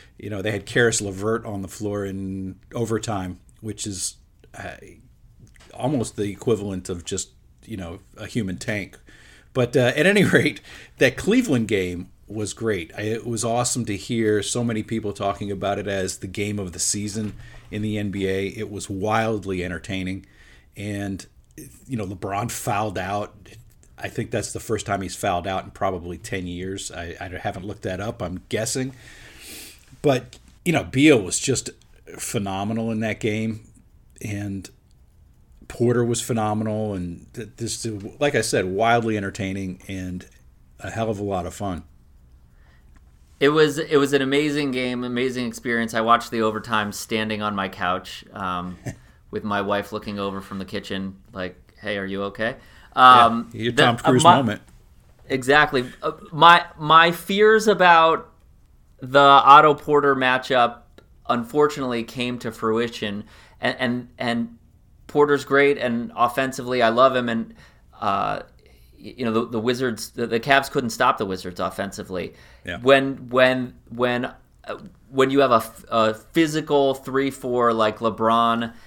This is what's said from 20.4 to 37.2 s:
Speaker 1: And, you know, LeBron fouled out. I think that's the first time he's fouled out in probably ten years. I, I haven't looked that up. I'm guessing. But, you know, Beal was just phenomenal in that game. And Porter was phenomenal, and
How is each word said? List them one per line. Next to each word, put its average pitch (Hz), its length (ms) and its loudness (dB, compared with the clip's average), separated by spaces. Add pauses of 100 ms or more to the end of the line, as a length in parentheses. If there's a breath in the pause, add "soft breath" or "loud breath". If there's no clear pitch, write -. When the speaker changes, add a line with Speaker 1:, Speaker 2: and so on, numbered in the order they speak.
Speaker 1:
And, 101 480 -8 (640)
you 131 100 -6
know, 104 80 -6
LeBron 101 460 -6
fouled 104 460 -4
out. 98 380 -6 (640)
I 98 60 -8
think 113 240 -8
that's 107 220 -4
the - 80 -10
first - 240 -4
time 98 160 -2
he's 90 140 -8
fouled 90 300 -2
out 95 200 -4
in - 60 -18
probably 90 460 -4
ten 90 300 -8
years. 92 420 -8
I, 85 300 -10
I 87 80 -10 (100)
haven't 95 280 -8
looked 101 180 -10
that 92 160 -6
up. 113 220 -8
I'm 90 260 -6
guessing. 131 460 -4 (1080 loud breath)
But, 131 380 0 (240)
you 175 80 0
know, 117 140 0
Beal 135 360 6
was 87 160 -4
just - 340 -4 (460)
phenomenal 107 760 -4
in 110 100 -4
that 107 180 -4
game. 110 460 -4 (560)
And 101 480 -8 (960)
Porter 120 380 0
was 117 160 -2
phenomenal, 107 720 -2
and 90 400 -8